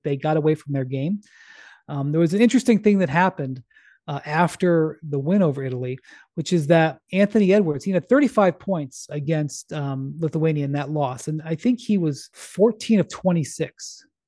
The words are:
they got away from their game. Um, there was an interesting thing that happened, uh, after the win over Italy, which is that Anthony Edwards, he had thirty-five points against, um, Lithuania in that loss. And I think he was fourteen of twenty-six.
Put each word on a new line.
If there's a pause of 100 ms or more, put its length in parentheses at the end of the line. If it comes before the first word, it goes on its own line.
they
got
away
from
their
game. (680)
Um,
there
was
an
interesting
thing
that
happened, (460)
uh,
after (100)
the
win
over
Italy, (380)
which
is
that (140)
Anthony
Edwards,
he
had
thirty-five
points
against,
um,
Lithuania
in
that
loss.
And
I
think
he
was
fourteen
of
twenty-six. (240)